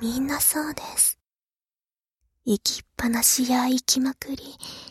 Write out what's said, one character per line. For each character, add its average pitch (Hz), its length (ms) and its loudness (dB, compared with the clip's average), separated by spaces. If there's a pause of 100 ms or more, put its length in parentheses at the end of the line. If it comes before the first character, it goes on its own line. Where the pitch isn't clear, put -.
み 233 180 -2
ん 269 80 -2
な 285 120 -2
そ 302 300 0
う 302 40 -8
で - 80 -8 (160)
す。 - 200 2 (1300)
生 208 140 4
き - 220 -2
っ - 40 -20 (120)
ぱ 240 100 0
な 233 140 2
し 247 280 2
や 254 180 2
生 254 160 2
き - 160 2
ま 262 160 0
く 277 200 -10
り、 277 220 -14 (340)